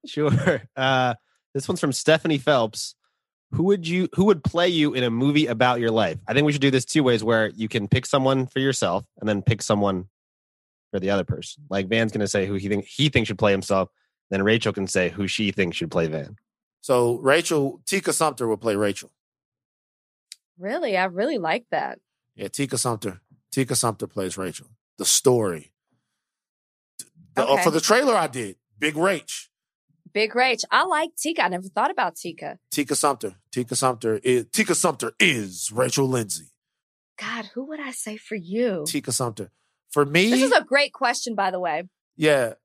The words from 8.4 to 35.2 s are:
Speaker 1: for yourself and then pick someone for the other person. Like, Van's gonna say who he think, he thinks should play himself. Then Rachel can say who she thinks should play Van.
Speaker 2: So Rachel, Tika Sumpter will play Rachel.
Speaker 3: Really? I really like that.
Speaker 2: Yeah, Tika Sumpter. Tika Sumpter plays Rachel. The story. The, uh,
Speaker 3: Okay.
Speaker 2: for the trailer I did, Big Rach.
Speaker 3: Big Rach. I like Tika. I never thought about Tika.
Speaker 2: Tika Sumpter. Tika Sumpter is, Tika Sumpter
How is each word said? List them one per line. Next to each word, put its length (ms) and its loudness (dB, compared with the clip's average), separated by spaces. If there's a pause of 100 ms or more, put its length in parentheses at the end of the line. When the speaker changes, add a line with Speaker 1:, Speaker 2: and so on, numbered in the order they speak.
Speaker 1:
for 140 -6
yourself 440 0 (140)
and 100 -4
then 140 0
pick 200 0
someone 460 0 (840)
for 80 -4
the 100 -2
other 140 0
person. 440 -8
Like, 200 -4
Van's 240 0
gonna 160 -2
say 180 0
who 80 -4
he 140 -4
think, 160 -2
he 240 -2
thinks 180 2
should 120 -6
play 120 4
himself. 380 0 (420)
Then 140 0
Rachel 280 2
can 140 -4
say 220 0
who 180 -4
she 240 -2
thinks 280 -2
should 120 -6
play 160 0
Van. 300 -8 (440)
Speaker 2:
So 380 2
Rachel, 680 2
Tika 260 -2
Sumpter 340 0
will 100 0
play 200 -2
Rachel. 340 -2 (1500)
Speaker 3:
Really? 380 -2
I 80 2
really 340 -2
like 320 -2
that. 280 -4 (360)
Speaker 2:
Yeah, 140 -10
Tika 300 -4
Sumpter. 420 -4 (320)
Tika 220 0
Sumpter 320 -2
plays 300 -6
Rachel. 320 -10 (300)
The 60 -6
story. 680 2 (1600)
The, 120 0
uh, 80 4
Speaker 3:
Okay. 100 2
Speaker 2:
for 60 4
the 100 0
trailer 340 4
I 120 2
did, 300 -8 (220)
Big 160 -2
Rach. 540 -2 (640)
Speaker 3:
Big 200 0
Rach. 380 0
I 140 4
like 320 -2
Tika. 280 -2
I 40 0
never 200 -6
thought 220 0
about 260 -4
Tika. 420 -12 (120)
Speaker 2:
Tika 260 -2
Sumpter. 400 -2 (160)
Tika 240 -4
Sumpter 480 0
is, 280 2
Tika 220 0
Sumpter 460 -2